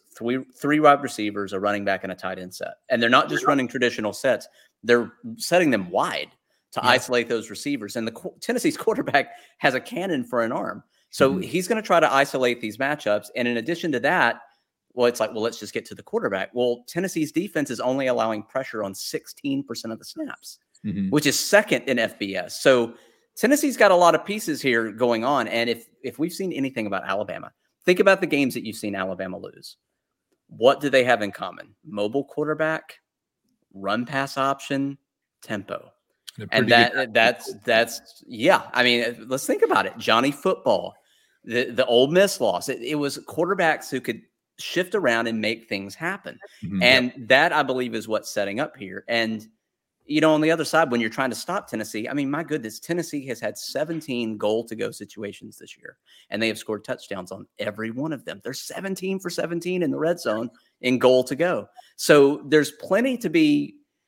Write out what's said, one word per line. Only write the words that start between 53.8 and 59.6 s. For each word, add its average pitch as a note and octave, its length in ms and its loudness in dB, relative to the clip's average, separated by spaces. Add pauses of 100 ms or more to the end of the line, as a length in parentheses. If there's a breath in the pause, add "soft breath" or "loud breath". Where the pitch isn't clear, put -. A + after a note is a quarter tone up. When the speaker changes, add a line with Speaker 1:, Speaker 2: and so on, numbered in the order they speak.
Speaker 1:
goal A2 260 0
to A#2 100 -12
go G#2+ 160 -6
situations G#2 680 -14
this - 180 -20
year, - 220 -20 (320 soft breath)
and G#2 120 -4
they A2+ 60 2
have G#2 80 -4
scored G#2+ 260 -6
touchdowns F#2+ 480 -10
on G2 160 -14 (120)
every A2 320 -6
one C#3+ 240 -6
of G#2+ 100 -12
them. - 180 -10
They're C3 120 -8
seventeen F#3+ 640 -6
for F#3 80 -6
seventeen E3+ 540 -6